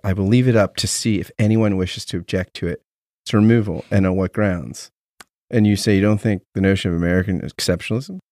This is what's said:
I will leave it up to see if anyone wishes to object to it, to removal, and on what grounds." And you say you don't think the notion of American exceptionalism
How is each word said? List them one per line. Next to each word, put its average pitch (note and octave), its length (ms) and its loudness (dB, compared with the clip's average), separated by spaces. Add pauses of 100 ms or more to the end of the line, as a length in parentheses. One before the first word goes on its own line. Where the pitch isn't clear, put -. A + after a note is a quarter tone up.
I G2 80 -2
will F#2+ 140 0
leave B2 220 4
it A2+ 80 2
up G2+ 200 2
to A2 100 -4
see G#2 340 -2
if F2+ 180 -10
anyone A2 380 2
wishes F#2 300 -4
to - 120 -8
object F#2 360 -6
to F2 140 -6
it, - 140 -8 (440)
to A2 120 0
removal, G#2+ 520 2
and G2 160 2
on F#2 100 0
what F#2+ 180 -2
grounds." F2+ 560 -4 (600)
And G#2+ 160 4
you G#2 100 4
say G2+ 200 2
you F#2+ 60 4
don't G#2 180 2
think G#2 220 -2 (120)
the F#2+ 60 -4
notion G2 300 2
of E2+ 60 -2
American F2+ 440 0
exceptionalism A#2+ 760 -6 (140)